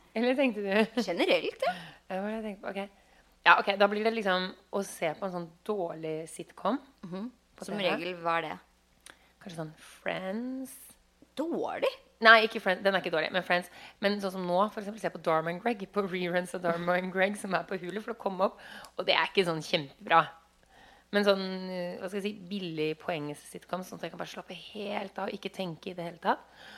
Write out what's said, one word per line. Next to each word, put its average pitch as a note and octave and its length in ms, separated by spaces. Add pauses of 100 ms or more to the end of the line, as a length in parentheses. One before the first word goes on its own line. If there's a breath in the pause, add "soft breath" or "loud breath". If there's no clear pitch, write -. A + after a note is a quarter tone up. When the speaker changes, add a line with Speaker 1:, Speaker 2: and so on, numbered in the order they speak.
(160)
Speaker 1:
Eller A#3+ 200
tenkte A#3+ 280
du G#3+ 400
Speaker 2:
Generelt, A3 580
ja. E5+ 120 (360 loud breath)
Speaker 1:
Ja, F#3+ 80
hva F#3+ 60
var G#3+ 80
det A3 80
jeg A3 80
tenkte G3 160
på? G#3+ 80
Ok. G3 280 (460 soft breath)
Ja, E3+ 140
ok, - 180
da G3+ 100
blir G#3 160
det A3+ 120
liksom F#3 320 (260)
å G3+ 100
se F3 300
på G3 140
en F3+ 60
sånn F3 140 (160)
dårlig E3 520 (140)
sitcom - 500 (240)
Speaker 2:
Mhm. F#3+ 240 (280)
Speaker 1:
på - 100
Speaker 2:
Som G3+ 120
Speaker 1:
T G3+ 60
V. E3+ 80
Speaker 2:
regel, E3+ 320
hva E3 160
er - 20
det? D#3+ 160 (840 loud breath)
Speaker 1:
Kanskje E3+ 160
sånn D#3 180
Friends? A3 960 (640)
Speaker 2:
Dårlig? D4+ 540 (300)
Speaker 1:
Nei, A3+ 160 (100)
ikke A3 140
Friends, F#3 200
den G3 140
er F3+ 60
ikke F3 120
dårlig, D#3 180
men F3+ 120
Friends. F3 260 (300 loud breath)
Men G3+ 220
sånn F#3+ 100
som F#3 160
nå, F#3 240
for - 100
eksempel, G#3 200
se F3 80
på E3+ 120
Dharma D#3+ 300
and F3 100
Greg, A3+ 300
på G3+ 160
reruns F3+ 480
av F3+ 60
Dharma F3 360
and F#3 160
Greg, F#3+ 240
som F#3+ 160
er E3+ 100
på G3 140
Hulu, F3+ 240
for A3+ 120
det - 80
kom F#3+ 200
opp, A3 160 (400 loud breath)
og F#3 80
det F3+ 80
er E3 140
ikke F#3+ 180
sånn D#3+ 160
kjempebra. D#3 600 (880 loud breath)
Men G3+ 140
sånn, F#3+ 180 (260)
eh, F3+ 300
hva G3 100
skal G3+ 120
jeg - 20
si, G#3 260
billig D#3+ 480
poengs-sitcom, E3 840
sånn F3+ 160
at E3+ 80
jeg E3 40
kan E3+ 60
bare F3 160
slappe F#3 220
helt G3+ 640
av, G3 100
ikke G3 240
tenke F3+ 380
i - 20
det F3 120
hele E3+ 120
tatt. G#3+ 220 (380 loud breath)